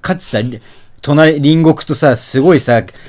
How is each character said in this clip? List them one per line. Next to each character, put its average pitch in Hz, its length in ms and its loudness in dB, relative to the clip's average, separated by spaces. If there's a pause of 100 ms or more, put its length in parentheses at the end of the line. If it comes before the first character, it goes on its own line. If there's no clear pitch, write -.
か 185 140 -6
つ 190 100 -12
さ、 - 140 -6 (640)
隣、 156 360 2
隣 156 260 2
国 156 120 4 (120)
と 131 80 -4
さ、 131 220 0
す - 240 -4
ご 170 140 4
い 135 60 2
さ、 117 220 0 (260)